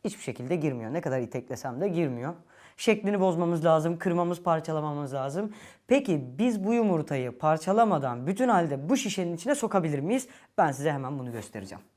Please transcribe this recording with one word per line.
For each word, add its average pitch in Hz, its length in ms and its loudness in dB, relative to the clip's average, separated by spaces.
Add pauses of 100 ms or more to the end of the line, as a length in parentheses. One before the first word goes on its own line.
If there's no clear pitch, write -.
Hiçbir - 180 -8
şekilde 131 340 -4
girmiyor. 127 360 -2
Ne 170 80 -2
kadar 131 200 -2
iteklesem 123 600 -8
de 202 80 0
girmiyor. 156 460 -2 (420)
Şeklini 208 440 2
bozmamız 170 440 2
lazım, 165 340 4
kırmamız, 175 440 0
parçalamamız 151 720 -2
lazım. 147 400 -4 (320)
Peki 190 380 2 (140)
biz 214 260 0
bu 226 100 2
yumurtayı 151 640 0
parçalamadan 156 880 2
bütün 226 220 0
halde 160 400 2
bu 262 80 4
şişenin 175 400 -2
içine 240 180 0
sokabilir 175 440 0
miyiz? 220 300 -2 (300)
Ben 160 140 4
size 143 200 -2
hemen 139 260 -6
bunu 123 140 -8
göstereceğim. 101 520 -12 (120)